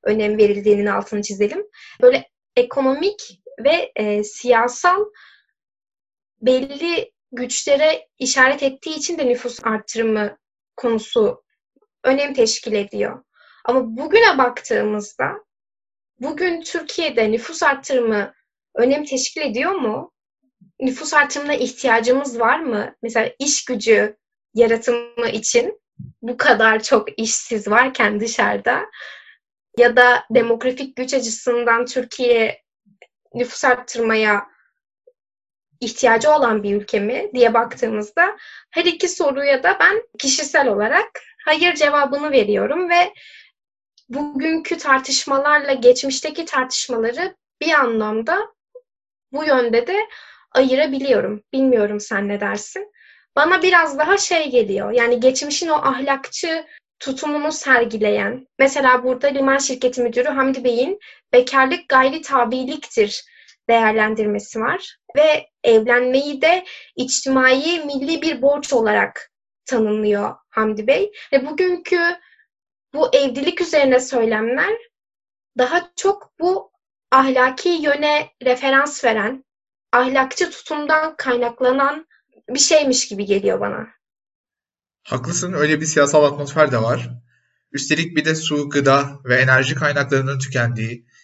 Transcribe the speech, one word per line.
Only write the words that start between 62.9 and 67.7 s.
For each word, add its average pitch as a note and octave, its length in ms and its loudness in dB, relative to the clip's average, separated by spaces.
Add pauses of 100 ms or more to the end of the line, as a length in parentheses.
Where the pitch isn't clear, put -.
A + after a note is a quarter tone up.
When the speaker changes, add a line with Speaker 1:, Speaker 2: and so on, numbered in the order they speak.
Speaker 1:
değerlendirmesi G#3+ 920 0
var D4+ 360 -6 (200)
ve D4+ 320 2 (160)
evlenmeyi B3+ 800 2
de F4+ 220 2 (320)
içtimai, C4+ 920 0